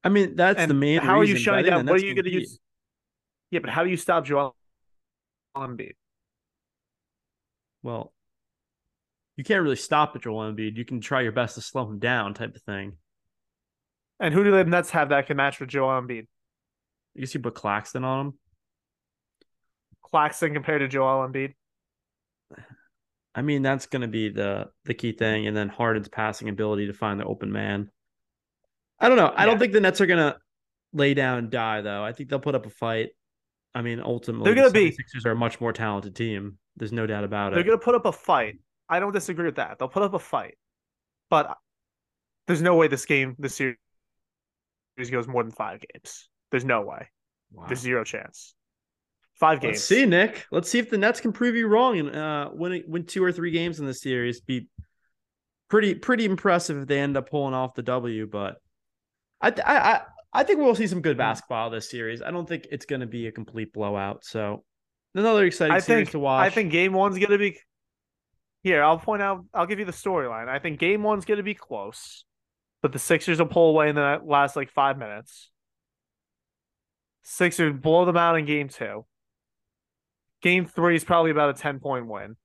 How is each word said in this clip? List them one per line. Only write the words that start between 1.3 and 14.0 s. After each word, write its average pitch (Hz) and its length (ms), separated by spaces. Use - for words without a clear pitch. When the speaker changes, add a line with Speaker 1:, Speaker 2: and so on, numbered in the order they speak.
Speaker 1:
reason, - 180
but 95 60
I - 40
Speaker 2:
shutting - 20
Speaker 1:
think 180 120
Speaker 2:
down? 131 100
Speaker 1:
the 151 60
Speaker 2:
What 185 80
are - 20
Speaker 1:
Nets 196 60
Speaker 2:
you 190 60
Speaker 1:
can 190 100
Speaker 2:
gonna 185 60
Speaker 1:
beat. 175 100
Speaker 2:
use? - 180
Yeah, 175 100
but 127 100
how 160 140
do 185 60
you 180 60
stop 165 280
Joel 139 300
Embiid? 123 360
Speaker 1:
Well, 117 300
you 135 80
can't 196 180
really 139 140
stop 151 400
it, 120 60
Joel 110 300
Embiid. 107 240
You 120 80
can 123 160
try 131 200
your 113 120
best 117 240
to 117 40
slow 123 280
him 107 100
down 110 360
type - 220
of - 60
thing. 98 320